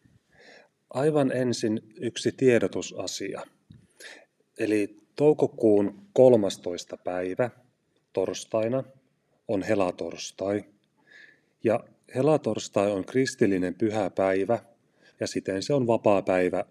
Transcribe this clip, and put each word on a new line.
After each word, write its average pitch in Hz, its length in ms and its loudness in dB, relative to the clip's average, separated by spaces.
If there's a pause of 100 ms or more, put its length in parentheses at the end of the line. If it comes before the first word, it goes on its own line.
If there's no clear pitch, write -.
(920)
Aivan 147 420 0
ensin 120 480 -2 (200)
yksi - 320 -4
tiedotusasia. 98 1080 0 (1160)
Eli 107 380 0 (200)
toukokuun 117 880 2 (100)
kolmastoista 104 840 4
päivä, 92 540 -6 (600)
torstaina, 113 720 -4 (640)
on 101 140 -2
helatorstai. 98 1000 -4 (1000)
Ja 113 200 0 (300)
helatorstai 113 760 0
on 95 140 -4
kristillinen 98 720 0
pyhäpäivä, 98 840 0 (600)
ja 110 60 -4
siten 95 360 -6
se 143 120 -2
on 131 120 0
vapaapäivä 95 840 2